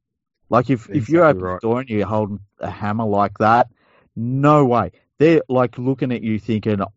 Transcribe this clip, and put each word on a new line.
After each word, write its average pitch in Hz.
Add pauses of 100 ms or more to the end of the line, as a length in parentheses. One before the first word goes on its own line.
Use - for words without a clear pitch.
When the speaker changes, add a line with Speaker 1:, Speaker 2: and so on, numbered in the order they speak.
(480)
Speaker 1:
Like, 120
if, 123
if 131
you're 165
Speaker 2:
Exactly 139
Speaker 1:
open -
Speaker 2:
right. 90
Speaker 1:
the 113
door 120
and 131
you're 104
holding 104 (200)
a -
hammer 104
like 101
that, 113 (460)
no 139
way. 113 (260)
They're, 156
like, 123
looking 131
at 113
you 110
thinking, 107 (160)